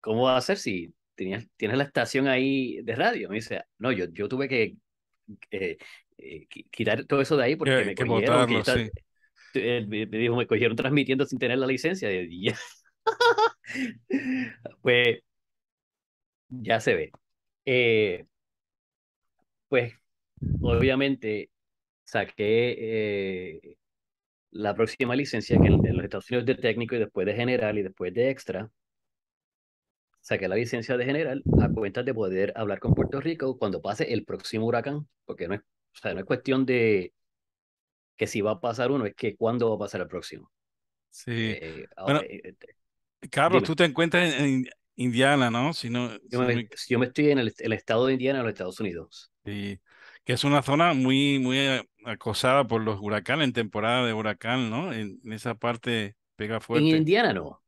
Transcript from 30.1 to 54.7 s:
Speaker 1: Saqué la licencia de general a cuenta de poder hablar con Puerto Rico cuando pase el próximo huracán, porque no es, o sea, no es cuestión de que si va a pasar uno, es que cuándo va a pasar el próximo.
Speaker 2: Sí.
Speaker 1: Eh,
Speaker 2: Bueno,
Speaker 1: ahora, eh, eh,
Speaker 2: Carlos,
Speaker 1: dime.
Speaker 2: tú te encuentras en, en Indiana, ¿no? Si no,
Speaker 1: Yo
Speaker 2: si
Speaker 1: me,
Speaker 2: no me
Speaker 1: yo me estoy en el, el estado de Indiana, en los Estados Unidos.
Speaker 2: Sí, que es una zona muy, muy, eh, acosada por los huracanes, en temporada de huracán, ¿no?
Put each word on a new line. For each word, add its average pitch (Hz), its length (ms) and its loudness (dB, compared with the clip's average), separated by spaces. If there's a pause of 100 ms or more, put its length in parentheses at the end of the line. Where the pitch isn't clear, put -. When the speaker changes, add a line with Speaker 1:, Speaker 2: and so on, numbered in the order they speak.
Speaker 1:
Saqué 92 280 -4
la 95 80 0
licencia 117 400 -2
de 123 80 0
general 139 380 -2 (180)
a - 100 2
cuenta 107 320 -4
de 131 100 -2
poder 98 440 -2
hablar 101 240 -4
con - 140 2
Puerto - 260 -2
Rico 135 380 -4
cuando 95 220 -2
pase 104 320 -2
el 104 120 -2
próximo 110 420 -4
huracán, 127 420 -2 (160)
porque - 240 -10
no 98 60 -4
es, 101 60 -8
o - 420 -20
sea, 98 120 -4
no 92 60 -8
es 95 60 -10
cuestión 131 400 0
de 113 480 2 (1000)
que 107 100 0
si 110 160 -2
va 107 100 2
a 98 80 -6
pasar 123 300 -2
uno, 135 160 0
es 101 80 -6
que 104 220 -4
cuándo 113 340 0
va 107 60 0
a - 20 -6
pasar 98 240 -6
el 87 60 -8
próximo. - 440 -12 (580)
Speaker 2:
Sí. 117 500 -4
Speaker 1:
Eh, 80 260 -14 (180)
Speaker 2:
Bueno, 143 160 2
Speaker 1:
ahora, - 60 -8
eh, - 280 -16 (680)
eh, 139 80 -16
Speaker 2:
Carlos, 170 320 4
Speaker 1:
dime. 190 40 -2
Speaker 2:
tú 160 100 0
te 175 80 6
encuentras 165 500 2
en, 131 100 2
en 131 200 2 (320)
Indiana, 127 540 4
¿no? 127 220 0
Si 127 160 -8
no, 120 220 -4 (180)
Speaker 1:
Yo 120 100 -2
Speaker 2:
si 127 60 2
Speaker 1:
me, - 20 2
Speaker 2:
no 120 80 2
me 120 140 -4 (200)
Speaker 1:
yo 120 100 2
me 123 80 2
estoy 147 240 4
en 139 80 4
el, 117 200 0
el - 140 -2
estado 113 340 2
de 135 60 2
Indiana, 131 280 0
en 120 40 -2
los 110 80 -2
Estados 92 280 -8
Unidos. 85 520 -8 (120)
Speaker 2:
Sí, 101 360 -8 (440)
que 123 100 0
es 123 100 -2
una 143 180 4
zona 160 300 4
muy, 135 460 4
muy, 127 200 0
eh, 135 300 0 (160)
acosada 123 600 2
por 110 160 0
los 107 180 -2
huracanes, 107 460 0
en 123 80 0
temporada 113 520 0
de 113 60 -2
huracán, 110 560 -2
¿no? 143 240 -4